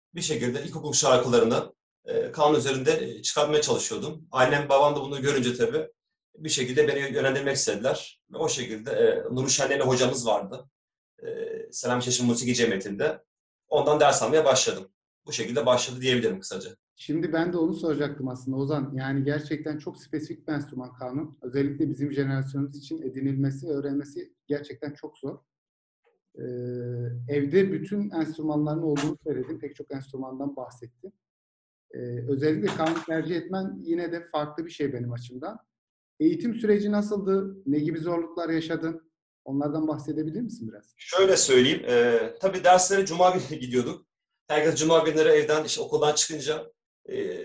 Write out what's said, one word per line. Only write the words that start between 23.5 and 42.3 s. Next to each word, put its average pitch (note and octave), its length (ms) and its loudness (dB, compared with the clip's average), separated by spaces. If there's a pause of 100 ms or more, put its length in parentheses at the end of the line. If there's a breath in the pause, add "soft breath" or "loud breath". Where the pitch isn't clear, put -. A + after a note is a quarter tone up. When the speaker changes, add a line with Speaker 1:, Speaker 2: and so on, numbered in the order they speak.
Speaker 2:
ve D#3+ 40 -4
öğrenmesi C#3 600 -6 (140)
gerçekten C#3+ 460 -6
çok - 240 -16
zor. - 220 -10 (960)
Ee, - 80 -14 (840)
evde D3 420 2
bütün G#2 380 -4
enstrümanların D#3 720 -2
olduğunu D3+ 420 -2
söyledin. C3 360 -6
Pek C#3+ 160 -12
çok - 160 -14
enstrümandan C3+ 640 -10
bahsettin. B2 580 -16 (800)
Ee, - 40 -12 (320)
özellikle D#3 380 2
kanun D#3+ 400 0
tercih D#3+ 280 -2
etmen F#3+ 440 -6
yine E3+ 320 -4
de E3+ 200 -8
farklı D3+ 340 -4
bir E3+ 60 -14
şey C3+ 220 -4
benim A#2+ 200 -6
açımdan. B2+ 460 -12 (600)
Eğitim E3+ 360 2
süreci G#3 360 2
nasıldı? G3 640 0 (100)
Ne D3 140 2
gibi D#3+ 200 0
zorluklar E3+ 500 -4
yaşadın? D#3+ 600 -4 (340)
Onlardan D3 420 -2
bahsedebilir D#3 540 -4
misin A2+ 300 -10
biraz? - 260 -20
Speaker 1:
Şöyle F#3+ 400 4
söyleyeyim. C3 500 6
E, A#2+ 320 4 (200)